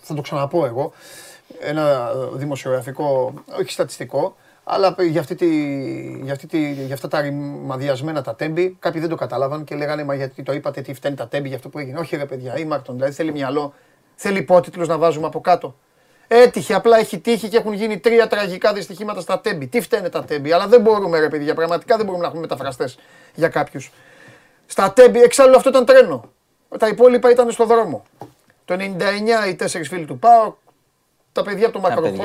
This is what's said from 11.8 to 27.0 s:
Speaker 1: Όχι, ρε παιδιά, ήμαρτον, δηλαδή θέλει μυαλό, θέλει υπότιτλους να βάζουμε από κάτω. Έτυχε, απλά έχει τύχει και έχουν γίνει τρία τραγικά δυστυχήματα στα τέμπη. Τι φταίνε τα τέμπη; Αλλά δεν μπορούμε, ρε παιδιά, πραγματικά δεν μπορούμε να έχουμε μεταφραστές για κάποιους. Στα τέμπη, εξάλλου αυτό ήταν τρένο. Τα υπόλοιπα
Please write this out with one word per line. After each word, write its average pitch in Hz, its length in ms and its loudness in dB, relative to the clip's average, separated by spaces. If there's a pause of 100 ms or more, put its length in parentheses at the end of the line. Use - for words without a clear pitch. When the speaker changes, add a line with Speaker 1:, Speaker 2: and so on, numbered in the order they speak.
Speaker 1:
Όχι, 165 160 -8
ρε 143 100 -6
παιδιά, 127 320 -10
ήμαρτον, 147 380 -8
δηλαδή 135 180 -4
θέλει 160 180 -6
μυαλό, 143 420 -6 (420)
θέλει 196 220 -4
υπότιτλους 175 500 2
να 160 100 -2
βάζουμε 156 300 0
από 151 140 -8
κάτω. 175 340 0 (520)
Έτυχε, 233 460 4
απλά 220 240 6
έχει 214 220 0
τύχει 226 300 -2
και 208 80 2
έχουν 214 160 -2
γίνει 214 260 -4
τρία 226 280 4
τραγικά 208 460 -2
δυστυχήματα 196 480 -10
στα 185 180 -4
τέμπη. 165 280 -6
Τι 233 140 -2
φταίνε 190 280 -4
τα 156 140 -6
τέμπη; 147 280 -4
Αλλά 185 160 2
δεν 226 140 8
μπορούμε, 196 380 2
ρε 156 100 2
παιδιά, 147 240 -4
πραγματικά 165 440 -2
δεν 220 80 -2
μπορούμε 180 180 -6
να 160 40 -2
έχουμε 156 200 -8
μεταφραστές 135 500 -8 (380)
για 160 120 -2
κάποιους. 143 440 -6 (760)
Στα 196 260 0
τέμπη, 240 280 8
εξάλλου 262 340 8
αυτό 254 140 6
ήταν 254 160 4
τρένο. 214 460 6 (480)
Τα 220 80 0
υπόλοιπα 240 440 6